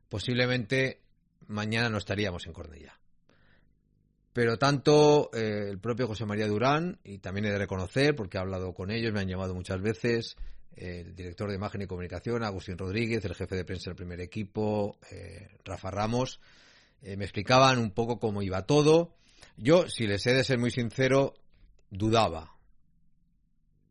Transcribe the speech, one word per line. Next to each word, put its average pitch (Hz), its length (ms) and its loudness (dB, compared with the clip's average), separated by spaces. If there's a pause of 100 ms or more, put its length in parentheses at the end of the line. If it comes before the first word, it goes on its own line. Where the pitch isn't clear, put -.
posiblemente 123 880 0 (460)
mañana 107 420 -2
no 110 100 0
estaríamos 95 480 -2
en 85 60 -14
Cornellá. 76 460 -16 (1400)
Pero 117 240 2
tanto, 147 760 6
eh, 107 380 -2
el 98 80 -8
propio 117 300 -2
José 107 180 -6
María 104 220 0
Durán, 139 560 2
y 101 140 -14
también 101 280 -4
he 104 60 0
de 101 60 0
reconocer, 98 580 0
porque 104 200 -8
he 95 40 -2
hablado 92 340 -4
con 95 160 -8
ellos, 113 240 -2
me 104 60 -2
han 95 80 -2
llamado 92 260 -4
muchas 92 260 -6
veces, 117 560 -2 (400)
el 90 380 -12
director 90 340 -8
de 101 60 -2
imagen 98 280 -6
y 95 40 -8
comunicación, 90 560 -6
Agustín 95 340 -6
Rodríguez, 107 480 -2
el 87 120 -6
jefe 95 180 -6
de 92 100 -4
prensa 92 260 -8
del 87 60 -10
primer 87 240 -12
equipo, 104 800 -4 (100)
eh, 92 560 -16
Rafa 95 280 -10
Ramos, 113 480 -2 (600)
eh, 95 160 -12
me 101 80 -6
explicaban 127 540 4
un 110 140 0
poco 113 260 -2
cómo 101 240 -2
iba 95 240 -4
todo. 156 480 6 (420)
Yo, 156 320 4
si 113 200 -2
les 101 180 0
he 120 80 4
de 131 80 4
ser 127 160 2
muy 120 140 0
sincero, 131 600 2 (560)
dudaba. 95 640 0 (1300)